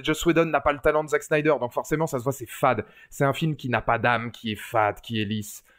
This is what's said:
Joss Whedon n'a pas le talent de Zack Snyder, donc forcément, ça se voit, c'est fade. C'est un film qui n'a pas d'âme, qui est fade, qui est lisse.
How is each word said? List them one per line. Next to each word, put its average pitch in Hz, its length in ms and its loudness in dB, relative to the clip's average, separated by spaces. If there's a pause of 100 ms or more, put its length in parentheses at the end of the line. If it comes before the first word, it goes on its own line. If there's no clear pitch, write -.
Joss 151 220 -2
Whedon 165 220 4
n'a 151 160 0
pas 151 100 4
le 143 60 -6
talent 151 260 2
de 151 60 -12
Zack 147 120 2
Snyder, 151 380 2
donc 120 140 -4
forcément, 156 320 -2
ça 139 120 -4
se 117 60 -6
voit, 135 80 0
c'est 120 160 -12
fade. 123 380 0 (240)
C'est - 140 0
un 139 100 2
film 156 220 -2
qui - 120 -8
n'a 117 140 0
pas 117 160 2
d'âme, 117 340 0
qui 113 200 -6
est 101 60 -6
fade, 107 440 0
qui 113 180 -4
est 107 60 -2
lisse. 107 380 -8 (140)